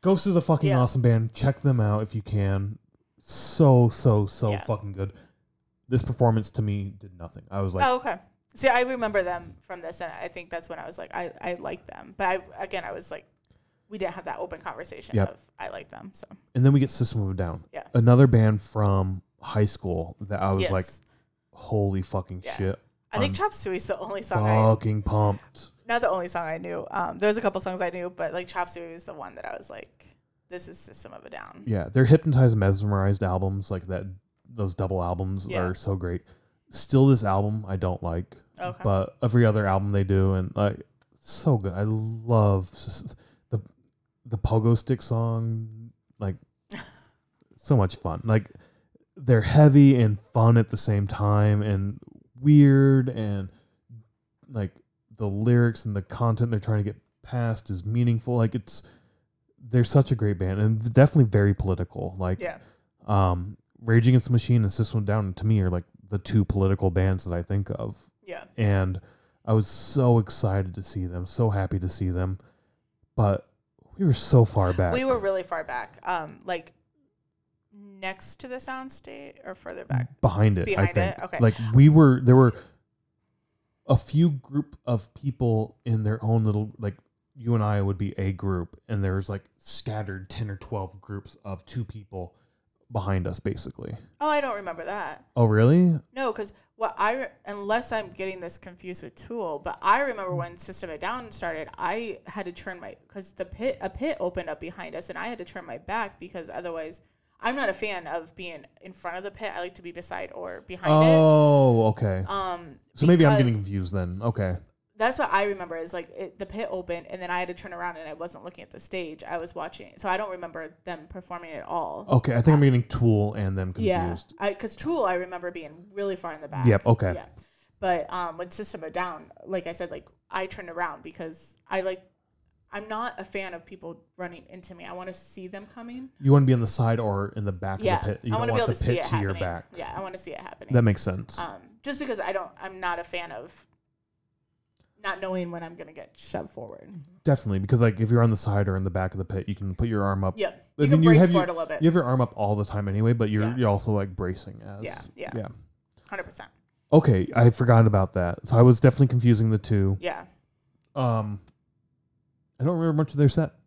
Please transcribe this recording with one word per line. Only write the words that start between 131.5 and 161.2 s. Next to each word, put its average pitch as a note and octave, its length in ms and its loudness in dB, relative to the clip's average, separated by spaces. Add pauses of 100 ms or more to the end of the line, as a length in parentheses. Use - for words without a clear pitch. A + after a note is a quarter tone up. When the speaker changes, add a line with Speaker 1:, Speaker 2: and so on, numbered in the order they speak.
Speaker 2:
I, F#3+ 100 -4
like, F#3 240 -8 (680)
I'm G#3 160 -12
not A3+ 280 -8
a F#3+ 60 -12
fan G3 300 -10
of E3+ 120 -16
people E3+ 380 -18 (140)
running E3+ 320 -14
into F3+ 260 -20
me. E3+ 100 -20
I F#3 60 -14
wanna F3+ 220 -12
see - 340 -16
them G3 180 -16
coming. B3 440 -16 (100)
Speaker 1:
You C#3 140 4
wanna C#3 120 6
be B2+ 80 4
on B2 60 2
the A2+ 80 -2
side A#2 320 -2
or G2+ 380 -4
in G#2+ 80 -6
the G2 80 -4
back F#2+ 280 -8
Speaker 2:
Yeah, A2+ 200 0
Speaker 1:
of G2 40 -8
the G#2+ 100 -4
pit. - 80 -16
You B2 40 -8
Speaker 2:
I A2+ 40 -4
Speaker 1:
don't A2 100 -2
Speaker 2:
wanna A#2 100 -2
Speaker 1:
want A2+ 80 0
Speaker 2:
be A#3+ 40 0
able B2 100 -2
Speaker 1:
the - 60 -6
Speaker 2:
to - 40 -2
see B2 140 0
Speaker 1:
pit C#3+ 80 -4
Speaker 2:
it - 60 -6
Speaker 1:
to A2+ 80 -2
your G2 140 -2
Speaker 2:
happening. F2+ 100 -6
Speaker 1:
back. E2+ 220 -6 (120)
Speaker 2:
Yeah, - 180 -12
I F#3+ 60 -10
wanna F#3+ 160 -12
see F3 160 -14
it - 80 -14
happening. - 320 -10
Speaker 1:
That A#2+ 80 6
makes G#2+ 200 2
sense. G2 380 -6
Speaker 2:
Um, A2 220 -10 (220)
just C#4 160 -8
because C4+ 200 -8
I G3 140 -6
don't, F#3+ 180 -8 (100)
I'm F#3+ 200 -14
not F3 180 -4
a E3+ 60 -10
fan E3+ 260 -10
of B2 340 -16 (1400)
not G3 200 -8
knowing F#3 280 -6
when E3+ 140 -10
I'm E3+ 120 -14
gonna D#3+ 180 -18
get - 240 -18
shoved - 340 -12
forward. - 380 -16 (340)
Speaker 1:
Definitely, G#2+ 360 0
because, G#2+ 220 2
like, A2 200 2
if A2 100 2
you're A#2+ 100 6
on A#2 100 4
the G#2 60 2
side G2+ 300 0
or F#2+ 80 0
in F#2+ 80 -2
the F#2+ 60 -2
back F#2 240 -4
of - 40 -8
the F#2+ 80 -4
pit, F#2+ 220 -6
you G2+ 80 -4
can F#2+ 180 -8
put A#2+ 140 -2
your G#2 160 0
arm G2 220 0
up. F#2 120 -2
Speaker 2:
Yep. - 140 -2 (260)
Speaker 1:
I D3 60 2
Speaker 2:
You C#3+ 60 4
Speaker 1:
mean, - 20 -
Speaker 2:
can D#3 120 6
Speaker 1:
you E3 60 8
Speaker 2:
brace D#3+ 120 10
Speaker 1:
have F3+ 80 8
Speaker 2:
for F3 60 2
Speaker 1:
your, E3+ 80 4
Speaker 2:
it F3+ 60 -4
a F3 40 -6
little E3 140 -6
bit. D3+ 140 -4
Speaker 1:
you D#3 60 6
have E3 80 4
your E3+ 80 4
arm B2+ 160 2
up A#2+ 160 0
all G#2 200 0
the G#2 100 0
time G#2 240 -4
anyway, A2 240 2
but A2+ 160 0
you're, G#2+ 140 2
Speaker 2:
Yeah. A2+ 120 0
Speaker 1:
you're A#2+ 140 2
also, G2+ 240 0
like, G2 220 -2
bracing G2 460 -8
as G2+ 220 -16
Speaker 2:
Yeah, - 160 -12 (160)
yeah. - 200 -14
Speaker 1:
yeah. A2 120 -8 (640)
Speaker 2:
Hundred G3 160 -10
percent. - 240 -18 (420)
Speaker 1:
Okay, B2+ 420 4
I A#2+ 160 6
forgot A2+ 380 4
about G2 260 2
that. F2 340 -2
So A#2+ 100 2
I A#2 40 8
was B2 200 8
definitely C3+ 260 6
confusing A#2 440 4
the G#2+ 60 2
two. G2 440 0
Speaker 2:
Yeah. D#3+ 240 -6 (680)
Speaker 1:
Um, A2+ 440 -2 (1200)